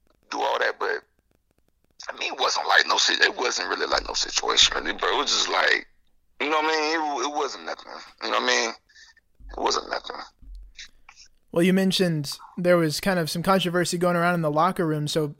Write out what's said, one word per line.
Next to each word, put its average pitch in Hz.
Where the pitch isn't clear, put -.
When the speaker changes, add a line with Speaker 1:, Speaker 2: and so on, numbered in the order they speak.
Speaker 1:
do -
all 120
that. 120
But 95
I -
mean, -
it -
wasn't -
like 95
no -
si-, -
it -
wasn't -
really 85
like 67
no -
situation, -
really, -
bro. 98
It -
was 139
just -
like, 76
you 143
know 156
what 156
I -
mean? 156
It, 135
it 147
wasn't 120
nothing. -
You 113
know 117
what -
I 123
mean? 120
It -
wasn't -
nothing. -
Speaker 2:
Well, 170
you 185
mentioned 180
there 180
was 160
kind 190
of 160
some 170
controversy 180
going 175
around 175
in 175
the 151
locker 170
room. 151
So 151